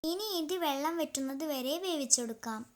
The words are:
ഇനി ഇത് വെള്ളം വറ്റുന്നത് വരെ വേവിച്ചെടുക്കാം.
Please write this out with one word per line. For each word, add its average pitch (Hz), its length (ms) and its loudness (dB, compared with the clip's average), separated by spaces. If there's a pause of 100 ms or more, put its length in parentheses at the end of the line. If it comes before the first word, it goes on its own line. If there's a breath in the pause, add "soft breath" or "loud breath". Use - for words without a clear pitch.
(100)
ഇനി 392 160 -2 (140)
ഇത് 311 140 0 (100)
വെള്ളം 294 360 2
വറ്റുന്നത് 269 520 -2
വരെ 262 220 0 (100)
വേവിച്ചെടുക്കാം. 233 760 0 (160)